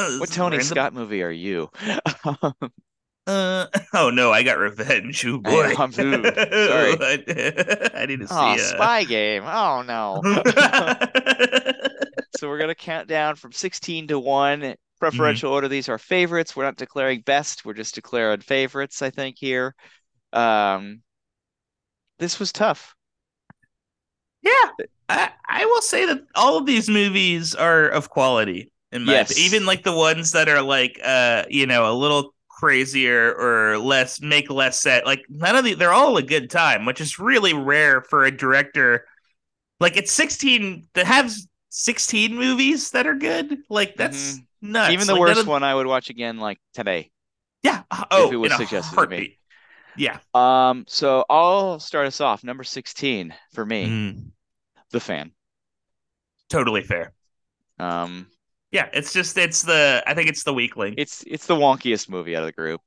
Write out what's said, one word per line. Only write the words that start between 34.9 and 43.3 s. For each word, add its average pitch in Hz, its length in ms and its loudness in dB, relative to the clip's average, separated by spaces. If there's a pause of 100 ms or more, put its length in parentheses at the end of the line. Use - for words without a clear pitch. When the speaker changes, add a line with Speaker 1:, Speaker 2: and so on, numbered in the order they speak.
Speaker 2:
Like, 135 220 0
none 165 280 0
of 262 80 4
the, 220 100 0
they're 175 180 4
all 254 240 6
a 170 60 2
good 143 280 -2
time, 143 360 2
which 131 140 -4
is 156 180 -8
really 202 360 2
rare 143 480 4
for 143 220 2
a 135 120 2
director. 135 680 2 (760)
Like, 175 160 2
it's 202 160 -2
sixteen, 240 840 0
to 180 100 2
have 240 280 4 (380)
sixteen 226 680 -2
movies 262 560 0
that 247 140 0
are 311 100 0
good, 302 420 -4 (120)